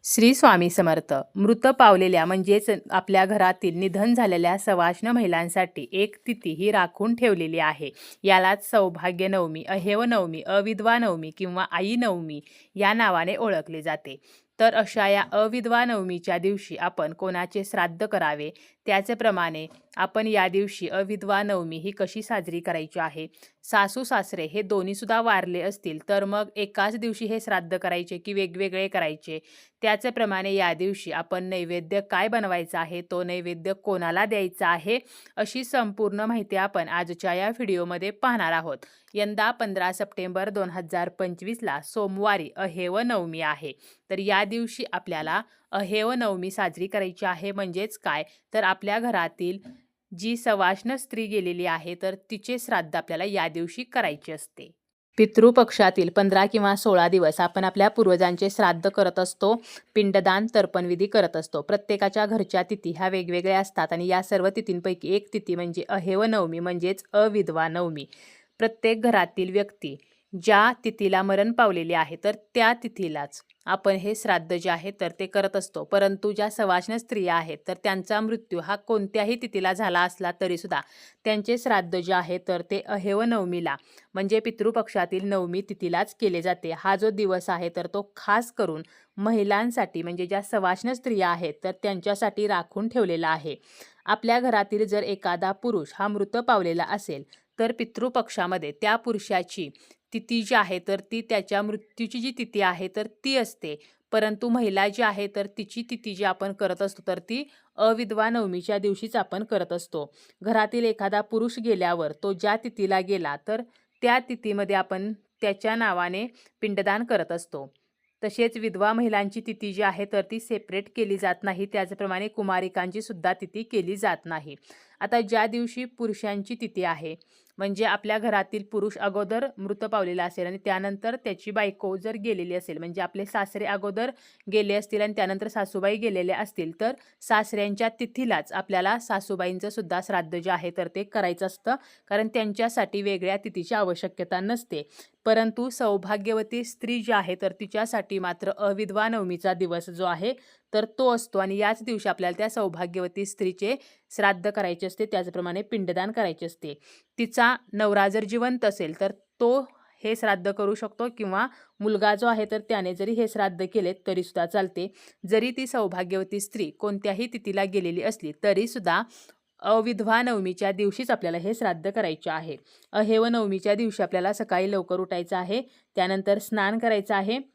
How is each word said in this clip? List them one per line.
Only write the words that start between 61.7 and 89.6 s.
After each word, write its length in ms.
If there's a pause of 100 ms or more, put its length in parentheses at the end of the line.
घरच्या 380
तिथी 280
ह्या 180
वेगवेगळ्या 500
असतात 340
आणि 140
या 160
सर्व 320
तिथींपैकी 600
एक 180
तिथी 220
म्हणजे 340
अहेव 360
नवमी 340
म्हणजेच 440 (100)
अविधवा 540
नवमी. 380 (540)
प्रत्येक 420
घरातील 500
व्यक्ती 440 (380)
ज्या 380 (120)
तिथीला 400
मरण 280
पावलेली 420
आहे 300
तर 120 (180)
त्या 180 (120)
तिथीलाच 580 (260)
आपण 280
हे 200
श्राद्ध 400
जे 140
आहे 220
तर 280
ते 80
करत 280
असतो. 280
परंतु 480
ज्या 200
सवाष्ण 460
स्त्रिया 380
आहेत 220 (100)
तर 60 (100)
त्यांचा 380
मृत्यू 380
हा 180
कोणत्याही 640
तिथीला 320
झाला 280
असला 300 (100)
तरीसुद्धा 400 (440)
त्यांचे 320
श्राद्ध 400
जे 160
आहे 240 (100)
तर 140
ते 260
अहेव 360
नवमीला 520 (380)
म्हणजे 260
पितृपक्षातील 840
नवमी 360
तिथीलाच 540
केले 260
जाते. 320
हा 220
जो 140
दिवस 400
आहे 260
तर 120
तो 280
खास 360
करून 300 (360)
महिलांसाठी 840